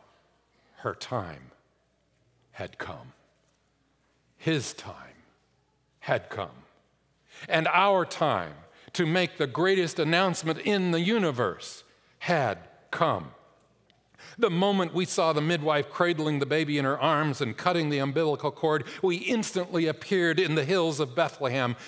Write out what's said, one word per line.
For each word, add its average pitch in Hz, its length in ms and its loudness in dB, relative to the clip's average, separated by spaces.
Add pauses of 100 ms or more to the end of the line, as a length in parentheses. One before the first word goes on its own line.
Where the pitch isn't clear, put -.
(800)
her 104 160 -6
time 80 560 -8 (1000)
had - 260 -12
come. 120 340 -14 (1200)
His 156 360 -2
time 92 220 -14 (1080)
had - 300 -4
come. 80 340 -10 (840)
And 160 200 0
our 185 360 4
time 95 500 -2 (400)
to 175 120 0
make 175 300 0
the 151 100 0
greatest 175 520 0
announcement 165 640 0
in 185 320 0
the 165 80 2
universe 156 840 -2 (360)
had 135 380 0 (320)
come. 120 420 -2 (1040)
The 220 120 4
moment 185 440 2
we 180 100 0
saw 160 280 2
the 147 80 4
midwife 151 500 0
cradling 156 480 0
the 135 80 0
baby 147 320 0
in 139 60 2
her 135 140 0
arms 147 420 2
and 113 160 -4
cutting 170 340 0
the 143 80 0
umbilical 143 540 0
cord, 151 320 0 (180)
we 180 140 2
instantly 180 720 -2
appeared 165 520 2
in 160 160 2
the 147 100 2
hills 165 360 0
of 123 160 -2
Bethlehem 131 600 0 (120)